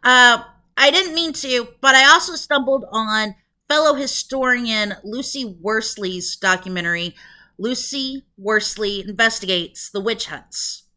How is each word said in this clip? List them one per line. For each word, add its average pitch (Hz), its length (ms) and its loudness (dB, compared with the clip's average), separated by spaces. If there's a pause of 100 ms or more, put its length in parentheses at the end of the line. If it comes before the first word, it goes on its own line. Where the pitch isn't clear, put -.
Uh, 247 420 6 (340)
I 277 140 6
didn't 359 220 0
mean 330 200 -4
to, 247 340 -4 (140)
but 269 120 6
I 269 160 8
also 330 260 4
stumbled 269 540 -2
on 214 460 -4 (320)
fellow 302 280 4
historian 247 960 -2 (100)
Lucy 254 400 -8 (160)
Worsley's 190 800 -4
documentary, 180 760 -4 (420)
Lucy 269 680 -6 (140)
Worsley 202 640 -4
Investigates 190 880 -2
the 202 100 -6
Witch 208 280 -4
Hunts. - 560 -10 (140)